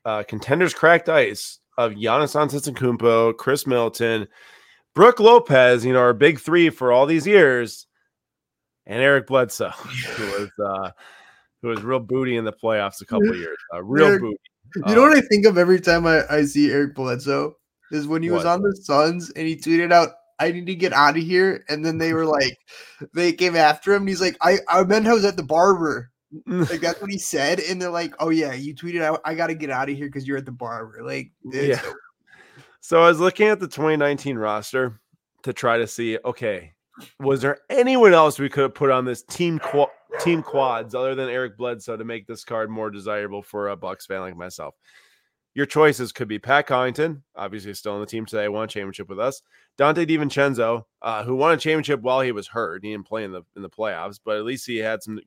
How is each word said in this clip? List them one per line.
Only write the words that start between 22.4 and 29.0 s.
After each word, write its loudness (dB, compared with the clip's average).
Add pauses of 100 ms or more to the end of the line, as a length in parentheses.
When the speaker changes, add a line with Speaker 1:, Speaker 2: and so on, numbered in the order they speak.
Speaker 2:
they 0
came 0
after 4
him. 0
And -4
he's -4
like, -2
"I, 4 (100)
I 4
meant 2
I 4
was 2
at 0
the -6
barber." 0 (200)
Speaker 1:
<laughs> -18 (240)
Speaker 2:
Like, -6
that's -4
what -10
he -6
said. -2
And -8
they're -6
like, -6
"Oh, -2
yeah, 0
you -10
tweeted -8